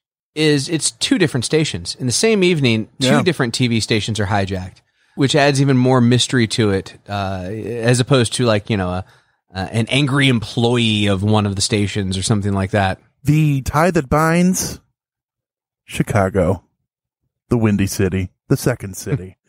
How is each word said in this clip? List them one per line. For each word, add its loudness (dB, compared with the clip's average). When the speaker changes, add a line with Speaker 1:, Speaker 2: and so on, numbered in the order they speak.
Speaker 1:
is 2
it's -2
two -2
different 0
stations. -2
In -6
the -2
same 2
evening, 2
two 0
Speaker 2:
Yeah. 4
Speaker 1:
different 0
T 0
V 0
stations -2
are -2
hijacked, -4
which 0
adds 2
even 4
more 4
mystery 2
to 0
it, -4
uh, -6
as -2
opposed 2
to, 0
like, 0
you 0
know, -2
a, -6
uh, -6
an 0
angry 2
employee 0
of 0
one 2
of -2
the -4
stations -2
or -4
something -2
like -2
that. 0
Speaker 2:
The 2
tie 0
that -2
binds 0
Chicago, -2
the 2
Windy 2
City, -2
the 2
Second -4
City, -8